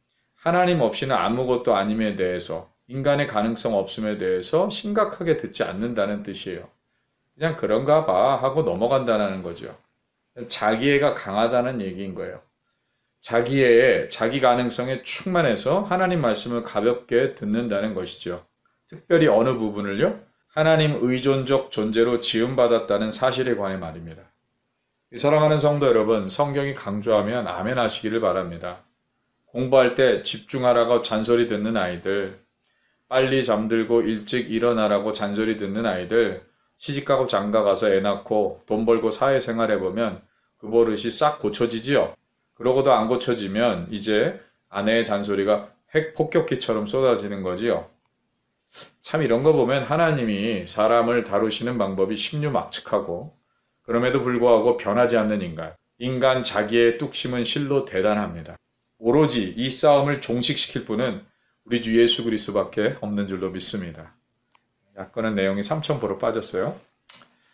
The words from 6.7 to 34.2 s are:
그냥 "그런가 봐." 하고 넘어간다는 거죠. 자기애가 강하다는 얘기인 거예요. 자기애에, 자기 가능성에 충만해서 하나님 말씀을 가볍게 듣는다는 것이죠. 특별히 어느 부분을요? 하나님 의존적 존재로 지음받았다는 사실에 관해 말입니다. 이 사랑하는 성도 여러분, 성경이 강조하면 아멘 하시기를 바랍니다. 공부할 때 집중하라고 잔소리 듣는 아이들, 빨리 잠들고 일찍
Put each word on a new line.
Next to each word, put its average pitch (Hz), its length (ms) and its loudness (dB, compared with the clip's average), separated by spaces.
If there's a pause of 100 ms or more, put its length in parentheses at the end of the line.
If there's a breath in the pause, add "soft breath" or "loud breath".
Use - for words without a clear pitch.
그냥 156 220 -4
"그런가 151 480 2
봐." 120 320 2
하고 135 260 0
넘어간다는 120 800 0
거죠. 85 320 -12 (760)
자기애가 135 640 2
강하다는 120 640 -2
얘기인 95 340 -8
거예요. 90 260 -10 (800)
자기애에, 120 880 4
자기 123 320 -2
가능성에 127 600 2
충만해서 160 800 0
하나님 185 400 0
말씀을 117 400 -2
가볍게 120 720 0
듣는다는 110 600 -2
것이죠. 90 520 -8 (400)
특별히 160 420 2
어느 120 300 4
부분을요? 104 640 -2 (280)
하나님 156 520 2
의존적 131 680 0
존재로 117 500 2
지음받았다는 113 920 0
사실에 127 460 0
관해 98 200 -4
말입니다. 82 460 -12 (920)
이 120 60 -10
사랑하는 151 400 4
성도 143 280 2
여러분, 110 420 2
성경이 139 460 -2
강조하면 104 720 -2
아멘 95 320 -4
하시기를 110 420 -2
바랍니다. 90 580 -4 (680)
공부할 127 480 2
때 120 280 4
집중하라고 120 800 2
잔소리 117 440 2
듣는 110 300 -2
아이들, 95 640 -4 (680)
빨리 131 360 2
잠들고 113 580 2
일찍 110 480 -4